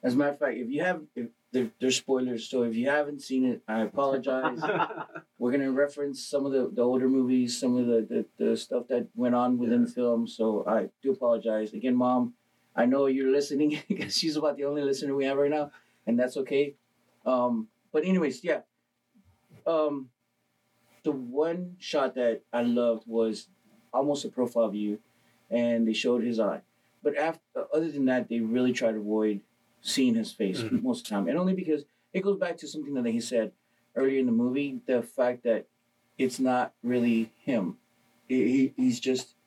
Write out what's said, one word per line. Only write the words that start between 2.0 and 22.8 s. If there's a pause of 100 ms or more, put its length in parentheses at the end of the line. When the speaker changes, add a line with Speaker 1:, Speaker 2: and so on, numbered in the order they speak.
Speaker 1:
so
if
you
haven't
seen
it,
I
apologize. (400)
Speaker 2:
<laughs>
Speaker 1:
We're
gonna
reference
some
of
the,
the
older
movies,
some
of
the, (120)
the,
the
stuff
that
went
on
within
Speaker 2:
Yeah.
Speaker 1:
the
film,
so
I (120)
do
apologize.
Again,
Mom, (420)
I
know
you're
listening
<laughs>
'cause
she's
about
the
only
listener
we
have
right
now, (340)
and
that's
okay. (500)
Um, (240)
but
anyways,
yeah. (1040)
Um, (960)
the
one
shot
that (100)
I
loved